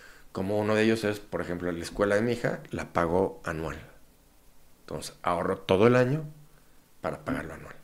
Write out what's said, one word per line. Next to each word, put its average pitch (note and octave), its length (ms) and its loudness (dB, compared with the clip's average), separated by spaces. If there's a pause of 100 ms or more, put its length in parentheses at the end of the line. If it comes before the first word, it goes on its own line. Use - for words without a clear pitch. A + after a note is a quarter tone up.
(320)
Como F#2+ 260 -2
uno G#2+ 160 2
de G#2+ 100 4
ellos A2 200 2
es, G#2 160 0
por - 200 -6
ejemplo, F2 300 -4
la E2+ 120 -4
escuela G2+ 340 0
de G#2+ 60 2
mi A#2+ 100 2
hija, - 380 -2
la - 220 -8
pago F2 520 2
anual. D#2+ 340 -6 (1000)
Entonces, - 420 -12
ahorro F2+ 360 0
todo F#2+ 280 4
el A#2+ 100 8
año B2+ 280 2 (760)
para D2+ 240 -6
pagarlo D2+ 300 -6
anual D2+ 300 -16